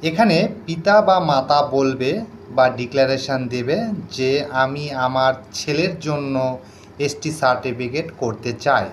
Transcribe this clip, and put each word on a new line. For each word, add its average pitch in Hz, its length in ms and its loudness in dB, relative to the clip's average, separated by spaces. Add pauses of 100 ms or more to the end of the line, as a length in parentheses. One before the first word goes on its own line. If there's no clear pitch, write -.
এখানে 170 460 2 (180)
পিতা 190 360 4
বা 190 180 4
মাতা 143 460 2
বলবে 135 580 0 (260)
বা 127 200 4
ডিক্লারেশন 131 800 0
দেবে 131 380 -2 (240)
যে, 131 420 0
"আমি 135 380 0
আমার 131 440 2 (180)
ছেলের 160 480 -2
জন্য 135 580 -2 (400)
এসটি 147 320 -4
সার্টিফিকেট 131 880 -2
করতে 117 340 -4
চাই।" 117 400 0